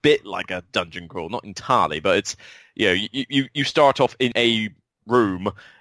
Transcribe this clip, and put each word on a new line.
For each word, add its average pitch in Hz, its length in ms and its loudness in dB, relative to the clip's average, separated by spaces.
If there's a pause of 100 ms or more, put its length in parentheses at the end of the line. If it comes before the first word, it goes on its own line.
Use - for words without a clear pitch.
bit 147 240 4
like 92 260 -10
a 90 120 -6 (100)
dungeon 87 340 -6
crawl, 85 220 -10
not 117 160 -10
entirely, 90 560 0
but 95 160 2
it's, - 180 -4 (400)
you 104 120 0
know, 92 60 4
you, 110 360 -4
you, 135 240 0
you 143 100 -4
start 139 380 2
off 123 180 0
in 123 160 0
a 117 340 2 (360)
room 101 440 2 (320)